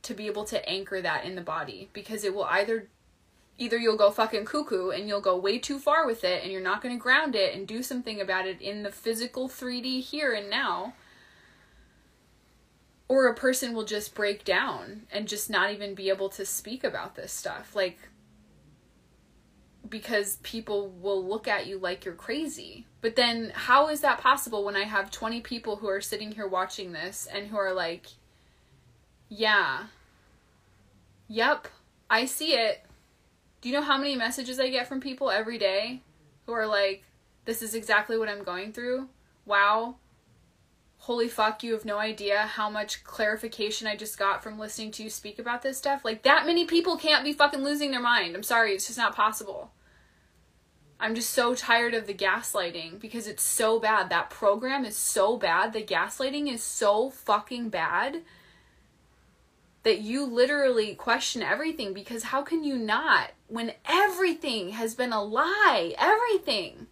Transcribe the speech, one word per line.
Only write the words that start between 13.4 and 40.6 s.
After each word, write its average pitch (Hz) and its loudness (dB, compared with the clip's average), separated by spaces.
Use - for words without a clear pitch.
will 220 -6
just 208 -6
break 208 -2
down 196 -2
and 208 -6
just 208 -6
not 202 2
even 202 -8
be 190 -2
able 196 0
to 190 -8
speak 233 -8
about 180 -6
this - -12
stuff. - -8
Like, 185 -2
because 214 -2
people 208 -4
will 190 0
look 214 -4
at 202 0
you 190 -8
like 180 -4
you're 175 -8
crazy. 254 -8
But 226 -2
then 233 2
how 277 6
is 302 -2
that 262 4
possible 247 2
when 202 -2
I 196 2
have 202 -2
twenty 233 -6
people 226 -6
who 208 -6
are 196 -2
sitting 214 -8
here 208 -8
watching 190 -4
this 170 -8
and 208 -8
who 214 -6
are 190 0
like, 175 -4
"Yeah. 202 2
Yep, 240 2
I 233 4
see 311 0
it." 226 6
Do 247 -4
you 269 0
know 294 4
how 294 4
many 277 0
messages 247 -4
I 262 4
get 254 0
from 262 -6
people 262 -2
every 220 0
day 208 0
who 233 -8
are 220 0
like, 202 2
"This 226 -6
is 220 -8
exactly 220 2
what 220 0
I'm 202 -8
going 185 -8
through. 254 -4
Wow. 214 4